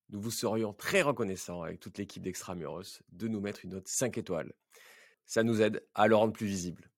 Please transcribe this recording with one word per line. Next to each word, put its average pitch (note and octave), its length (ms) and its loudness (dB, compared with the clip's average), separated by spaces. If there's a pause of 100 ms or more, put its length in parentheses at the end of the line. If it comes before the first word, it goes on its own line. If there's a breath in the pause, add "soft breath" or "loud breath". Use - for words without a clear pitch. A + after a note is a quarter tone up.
(120)
nous G2+ 100 -6
vous A2+ 100 -6
serions A2 400 0
très F#3 300 2
reconnaissants G2 640 -2
avec E2+ 180 -8
toute - 160 -14
l'équipe F#2+ 260 -10
d'Extramuros F2+ 800 -8 (100)
de F2+ 160 -6
nous G#2+ 140 -2
mettre G2+ 240 -8
une F2+ 60 -10
note F#2+ 180 -10
cinq - 280 -2
étoiles. E2+ 360 -4 (720 soft breath)
Ça - 180 2
nous A2+ 180 4
aide G#2+ 220 2 (100)
à G#2+ 140 6
le A2 80 8
rendre G#2+ 160 6
plus G#2+ 160 -4
visible. F2+ 500 -6